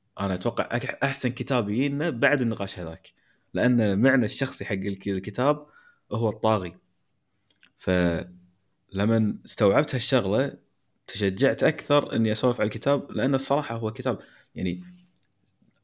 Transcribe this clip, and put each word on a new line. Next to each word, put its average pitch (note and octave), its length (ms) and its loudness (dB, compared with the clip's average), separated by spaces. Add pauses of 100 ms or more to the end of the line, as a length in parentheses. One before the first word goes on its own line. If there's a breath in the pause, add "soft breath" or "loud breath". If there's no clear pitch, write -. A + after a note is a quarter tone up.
(200)
أنا G2 140 -2
أتوقع A2 380 -4
أك-، A#2+ 320 -4
أحسن C3 260 -2
كتاب A#2 400 -2
يجينا C#3+ 400 -2
بعد C3+ 320 0
النقاش G#2 380 -4
هذاك، E2 340 -12 (400)
لأن G#2+ 460 2
معنى C3 260 4
الشخصي - 400 -4
حق - 80 -4
الك-، G2 340 -4
الكتاب A2 580 -2 (460 soft breath)
هو A2+ 180 0
الطاغي. G#2 460 0 (1040)
فلمن F#2+ 1600 0 (100)
استوعبت A#2 500 4
هالشغلة، A#2 580 2 (540)
تشجعت G#2 560 0
أكثر D3 520 2
إني A2 160 2
أسولف A#2+ 300 0
على G#2+ 60 2
الكتاب، C#3 440 -2
لأن C3 240 0
الصراحة C#3 400 -2
هو A2+ 160 -4
كتاب، A2 280 -4 (360 loud breath)
يعني، F#2 280 -4 (1000)